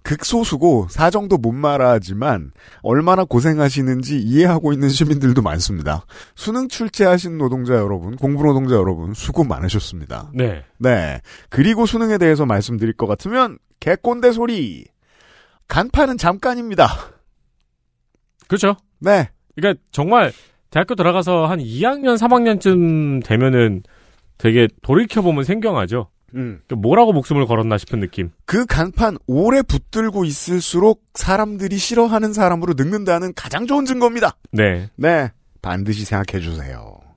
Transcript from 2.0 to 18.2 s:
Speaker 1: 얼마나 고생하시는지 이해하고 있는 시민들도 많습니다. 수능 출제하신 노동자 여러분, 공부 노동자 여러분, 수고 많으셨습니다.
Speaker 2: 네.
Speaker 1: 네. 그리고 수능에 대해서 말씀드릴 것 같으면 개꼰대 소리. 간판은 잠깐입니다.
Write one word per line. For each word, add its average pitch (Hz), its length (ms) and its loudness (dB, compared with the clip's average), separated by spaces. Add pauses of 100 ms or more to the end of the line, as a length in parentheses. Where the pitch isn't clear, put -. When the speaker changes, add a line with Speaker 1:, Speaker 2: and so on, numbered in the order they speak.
Speaker 1:
얼마나 170 440 2
고생하시는지 135 920 0
이해하고 151 560 2
있는 139 160 0
시민들도 135 520 2
많습니다. 82 640 -4 (300)
수능 247 340 -6
출제하신 180 680 0
노동자 127 380 0
여러분, 101 400 -2
공부 139 280 -2
노동자 135 320 2
여러분, 92 380 0
수고 - 300 -2
많으셨습니다. 87 920 -6
Speaker 2:
네. 107 300 -4 (160)
Speaker 1:
네. 90 420 0 (280)
그리고 214 360 2
수능에 226 320 0
대해서 156 280 4
말씀드릴 110 500 -2
것 117 100 -2
같으면 202 540 -2 (220)
개꼰대 240 500 0
소리. 208 540 -6 (840)
간판은 254 500 0
잠깐입니다. 196 680 0 (1600)